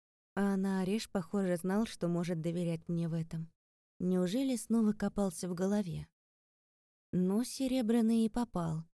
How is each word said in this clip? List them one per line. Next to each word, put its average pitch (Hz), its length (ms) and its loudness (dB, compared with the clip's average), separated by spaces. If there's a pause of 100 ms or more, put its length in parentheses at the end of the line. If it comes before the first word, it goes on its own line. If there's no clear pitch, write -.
(340)
А 196 220 2
Наареш, 190 540 0
похоже, 185 460 0
знал, 190 300 0
что - 220 -4
может 170 340 -2
доверять 170 460 -2
мне 170 200 -2
в 165 60 -4
этом. 160 360 -6 (480)
Неужели 185 580 0
снова 220 360 2
копался 196 560 -2
в 180 60 -4
голове? 180 520 0 (1040)
Ну, 185 300 2
Серебряный 233 840 2
и - 20 2
попал. 165 560 -2 (120)